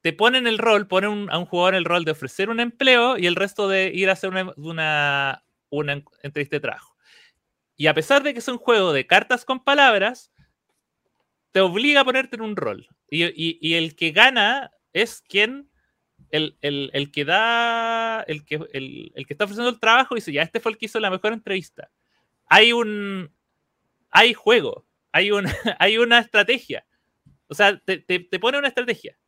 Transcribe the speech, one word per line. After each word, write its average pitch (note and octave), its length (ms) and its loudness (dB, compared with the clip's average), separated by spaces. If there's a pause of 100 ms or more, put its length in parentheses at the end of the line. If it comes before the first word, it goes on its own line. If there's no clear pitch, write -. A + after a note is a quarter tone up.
te E3 100 -2
ponen A#3+ 360 2
el A3+ 100 0
rol, G#3+ 300 2
ponen F#3+ 240 0
un, G#3 200 -6
a D#3+ 60 -4
un F3 80 -6
jugador F3+ 300 0
el F3 100 -2
rol E3+ 180 0
de D#3 80 -2
ofrecer F3 380 -6
un A3+ 100 -4
empleo A#3+ 580 2
y F3 100 -2
el F3 80 0
resto G3 340 -2
de F#3+ 240 0
ir F#3 160 0
a F#3+ 40 2
hacer F#3 180 -4
una, F#3 260 -6
una, D3 880 -4 (240)
una D3 240 -4
en-, C#3+ 120 -10 (180)
entrevista C#3+ 340 -6
de C#3 40 -4
trabajo. - 360 -12 (800)
Y D3 100 0
a D3+ 60 4
pesar C4+ 300 2
de C#4+ 100 -2
que A#3 60 -8
es - 100 -8
un A#3+ 80 -6
juego G3+ 360 2
de C3 140 0
cartas A3 380 2
con C4 180 -6
palabras, B3+ 680 2 (1200)
te F#3+ 100 2
obliga A#3+ 400 2
a C4 40 2
ponerte B3+ 300 -2
en A3 60 -12
un G#3+ 140 -8
rol. G#2+ 320 -8 (220)
Y, E3 160 0
y, E3 360 -6
y E3 140 -2
el D#3+ 200 -4
que D#3+ 160 -4
gana A#3+ 600 2 (220)
es A3 280 -2
quien, B3 480 -4 (600)
el, D#3 320 -6
el, C#3+ 320 -4
el C#3+ 180 -6
que C#3+ 140 -4
da, A3+ 1000 -2
el D3+ 220 -12
que, D3+ 100 -8 (180)
el, - 420 -14
el C3+ 120 -14
que C#3+ 60 -12
está G3+ 120 -2
ofreciendo A3 240 -4
el A#3 100 -8
trabajo A#3+ 360 4
dice, G3 160 -8
"Ya, C#3+ 120 -2
este G#3 160 -6
fue A3+ 120 -4
el G#3+ 60 -12
que A3+ 80 -10
hizo A3 140 -6
la G#3 100 -2
mejor G3+ 240 -2
entrevista". - 580 -10 (560)
Hay A3 260 6
un, G#3 600 -4 (800)
hay A3 220 8
juego, G3+ 540 0 (240)
hay F#3+ 200 2
un, G3+ 140 0
<laughs> - 340 -6
hay G#3 180 4
una A#3+ 220 4
estrategia. A3 680 -2 (640)
O D3 80 -14
sea, G3+ 240 4
te, F#3+ 200 -4
te, F3+ 200 -4
te F3+ 200 -8
pone B3+ 200 -2
una C#4 100 -2
estrategia A#3+ 480 -6 (100)